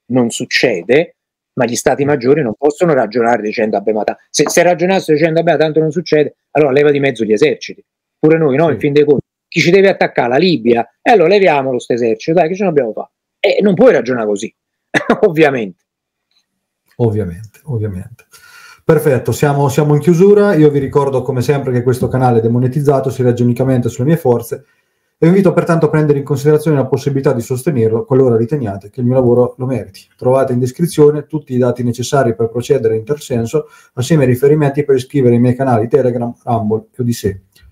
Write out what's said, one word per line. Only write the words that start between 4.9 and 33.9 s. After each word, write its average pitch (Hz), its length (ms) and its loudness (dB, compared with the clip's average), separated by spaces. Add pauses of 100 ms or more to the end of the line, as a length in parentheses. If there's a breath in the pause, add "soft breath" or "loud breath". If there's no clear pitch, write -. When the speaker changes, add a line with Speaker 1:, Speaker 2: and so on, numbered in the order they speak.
Speaker 1:
dicendo: 160 240 0
"Vabbè, 170 160 0
tanto 156 220 0
non 156 120 -2
succede", 151 440 0 (160)
allora 147 200 2
leva 147 200 4
di 139 80 0
mezzo 127 240 -2
gli 104 100 -2
eserciti. 107 500 -2 (360)
Pure 156 180 4
noi, 143 200 0
no? 165 100 2
Speaker 2:
Sì. 147 60 0
Speaker 1:
In 104 60 -6
fin 143 140 -2
dei 147 120 4
conti, 143 200 0 (220)
chi 170 140 -4
ci 170 100 2
deve 196 180 4
attaccare? 156 400 -2
La 127 80 0
Libia. 120 500 0 (140)
E - 100 2
allora 180 180 4
leviamolo 147 500 2
sto - 140 -6
esercito, 120 440 -2
dai, 160 120 2
che 190 60 -6
ce 196 100 -4
l'abbiamo 143 260 0
fa? - 180 -12 (300)
Eh, - 220 0
non 196 120 2
puoi 220 200 4
ragionare 120 340 -2
così, 104 260 -6 (380)
<laughs> - 300 -2
ovviamente. 139 640 0 (1120)
Speaker 2:
Ovviamente, 104 680 -4
ovviamente. 107 600 -10 (580 loud breath)
Perfetto, 151 480 0
siamo, 143 380 0
siamo 147 260 0
in 143 60 0
chiusura. 202 540 4
Io 151 140 6
vi 139 100 0
ricordo 135 420 0
come 127 200 -4
sempre 131 300 -2
che 123 100 0
questo 123 280 -2
canale 127 300 2
è - 20 -2
demonetizzato, 131 680 -2
si 123 140 -4
regge 123 200 0
unicamente 120 440 0
sulle 123 200 -4
mie 160 100 2
forze. 120 480 -4 (560)
E 160 40 4
vi - 20 6
invito 180 240 4
pertanto 160 360 0
a - 20 2
prendere 151 280 2
in 131 60 -4
considerazione 151 540 0
la 131 80 0
possibilità 135 480 -2
di 117 80 -4
sostenerlo 117 640 -2
qualora 131 320 2
riteniate 113 520 -4
che - 120 -10
il 123 40 -2
mio 123 100 2
lavoro 123 420 2
lo 127 80 -8
meriti. 123 500 -8
Trovate 131 380 0
in 120 60 -2
descrizione 147 680 0
tutti 147 260 -10
i 123 40 0
dati 123 260 0
necessari 120 520 -2
per 113 140 -2
procedere 120 460 -2
in 110 80 -6
tal 147 160 -6
senso, 120 480 -4 (260 soft breath)